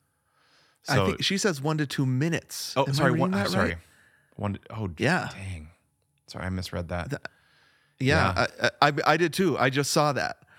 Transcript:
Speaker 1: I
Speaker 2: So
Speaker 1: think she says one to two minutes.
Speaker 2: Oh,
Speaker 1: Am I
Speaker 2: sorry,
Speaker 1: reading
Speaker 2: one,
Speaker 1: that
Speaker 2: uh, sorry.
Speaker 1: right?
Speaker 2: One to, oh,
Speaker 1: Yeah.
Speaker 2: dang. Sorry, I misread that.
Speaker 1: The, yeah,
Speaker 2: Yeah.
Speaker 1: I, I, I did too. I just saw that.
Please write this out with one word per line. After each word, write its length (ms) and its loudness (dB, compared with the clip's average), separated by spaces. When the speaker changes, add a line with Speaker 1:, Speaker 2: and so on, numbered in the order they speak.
Speaker 1:
I 80 2
Speaker 2:
So 100 4
Speaker 1:
think 160 0
she 160 0
says 220 0
one 180 -2
to 80 0
two 200 -2
minutes. 720 -2
Speaker 2:
Oh, 80 4
Speaker 1:
Am 60 -2
I 20 0
Speaker 2:
sorry, 200 4
Speaker 1:
reading 80 2
Speaker 2:
one, 120 2
Speaker 1:
that 140 0
Speaker 2:
uh, 40 -2
sorry. 200 2
Speaker 1:
right? 80 -6
Speaker 2:
One 180 -2
to, 60 -12
oh, 180 -6
Speaker 1:
Yeah. 340 0
Speaker 2:
dang. 360 -12
Sorry, 200 -10
I 20 -4
misread 400 -6
that. 220 -6
Speaker 1:
The, 100 -8
yeah, 480 2
Speaker 2:
Yeah. 100 2
Speaker 1:
I, 80 8
I, 40 2
I 40 4
did 160 2
too. 260 0
I 120 4
just 200 -2
saw 220 2
that. 260 -4